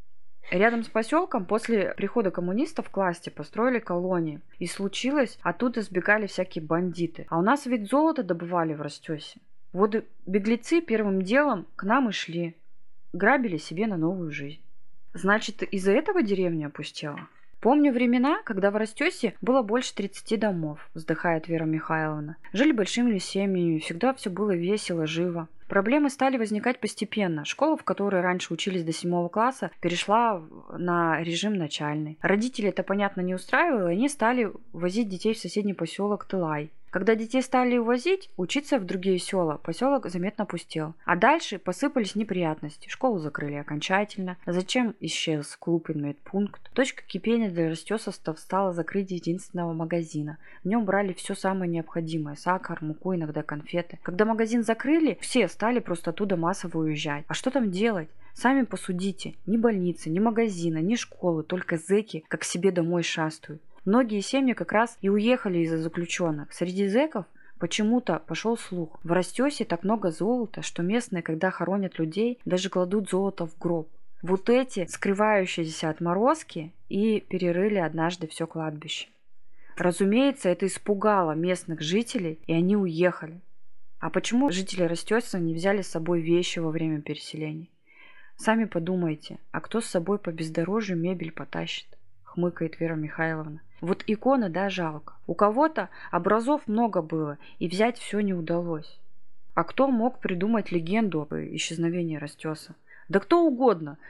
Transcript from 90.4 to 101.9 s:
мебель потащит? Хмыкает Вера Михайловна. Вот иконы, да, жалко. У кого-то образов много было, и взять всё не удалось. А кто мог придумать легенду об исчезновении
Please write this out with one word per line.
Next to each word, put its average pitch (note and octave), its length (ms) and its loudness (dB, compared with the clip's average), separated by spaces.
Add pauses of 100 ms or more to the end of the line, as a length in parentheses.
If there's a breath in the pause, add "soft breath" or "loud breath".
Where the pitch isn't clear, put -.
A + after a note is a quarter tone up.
мебель E3+ 340 -2
потащит? - 540 -8 (380)
Хмыкает E3+ 560 -2
Вера E3 160 0
Михайловна. D#3 640 -4 (200)
Вот F3+ 260 -2
иконы, A#3 420 2
да, F#3+ 220 0
жалко. D#3+ 440 -6 (120)
У E3 80 -4
кого-то G#3+ 540 4 (240 loud breath)
образов A3+ 540 2
много G#3 360 2
было, D#3 360 -4 (200 soft breath)
и E3 100 -2
взять G#3+ 300 2
всё - 220 -4
не G3 140 2
удалось. E3+ 640 -2 (560)
А G#3+ 100 4
кто C4+ 240 2
мог B3 320 2
придумать G3 520 0
легенду F3 500 2
об - 120 -6
исчезновении E3 840 -2